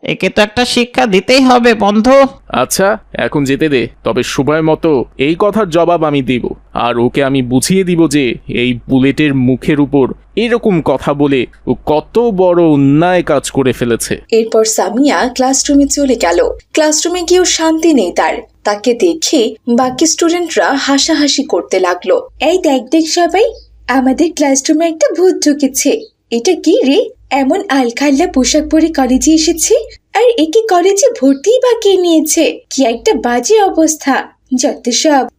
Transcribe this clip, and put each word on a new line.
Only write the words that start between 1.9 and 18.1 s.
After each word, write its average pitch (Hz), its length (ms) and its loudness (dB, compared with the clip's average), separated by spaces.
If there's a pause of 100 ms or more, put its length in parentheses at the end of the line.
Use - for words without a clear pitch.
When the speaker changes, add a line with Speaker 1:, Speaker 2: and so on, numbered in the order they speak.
Speaker 2:
আচ্ছা, 190 500 -2 (140)
এখন 143 320 -4
যেতে 139 240 0
দে, 120 200 0 (160)
তবে 117 180 -2
সময় 151 400 -2
মতো 156 420 0 (140)
এই 147 200 0
কথার 208 320 0
জবাব 165 340 2
আমি 143 180 0
দিব, 123 260 -4 (240)
আর 120 260 -2
ওকে 123 260 0
আমি 135 180 0
বুঝিয়ে 131 420 0
দিব 165 240 2
যে 143 260 0 (140)
এই 123 300 -2 (100)
বুলেটের 135 460 2
মুখের 131 460 0
উপর 135 320 0 (240)
এরকম 214 460 0
কথা 143 320 -2
বলে 139 320 0 (200)
ও 127 80 -2 (120)
কত 151 320 -2
বড় 185 460 2
অন্যায় 156 580 2
কাজ 139 280 -2
করে 127 220 0
ফেলেছে। - 580 -4
Speaker 3:
এরপর 226 340 0
সামিয়া 214 640 -2
ক্লাসরুমে 269 580 0
চলে 277 280 -2
গেল। - 340 0 (240)
ক্লাসরুমে 311 500 -2
গিয়েও 359 220 2
শান্তি 320 500 0
নেই 185 180 0